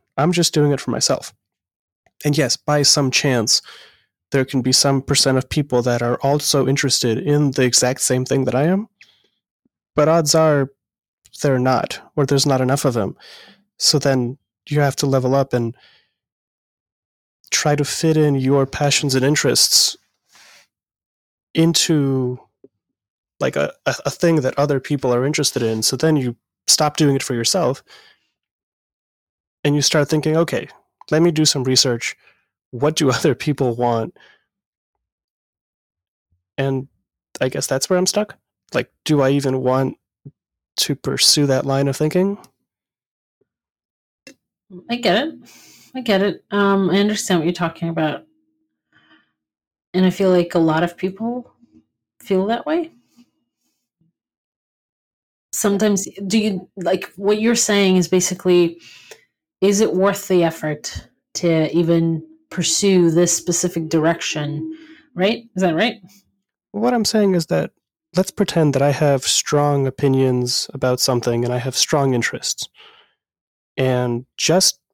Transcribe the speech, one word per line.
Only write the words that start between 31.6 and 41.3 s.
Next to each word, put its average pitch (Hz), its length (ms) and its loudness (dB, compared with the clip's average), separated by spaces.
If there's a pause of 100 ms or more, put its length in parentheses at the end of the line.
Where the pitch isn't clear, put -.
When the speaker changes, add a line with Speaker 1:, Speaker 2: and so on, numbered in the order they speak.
Speaker 1:
research. 127 520 0 (540)
What 143 260 0
do 139 140 2
<laughs> 120 80 0
other 143 160 2
people 135 400 -2
want?" 120 420 -2 (2500)
And 135 320 -2 (520)
I 135 80 0
guess 147 180 -6
that's 139 220 -4
where 185 100 0
I'm 185 80 0
stuck. 208 300 -4 (380)
Like, - 180 -4 (120)
do 147 180 2
I 135 80 2
even 135 300 0
want 131 360 0 (800)
to - 180 -2
pursue - 520 0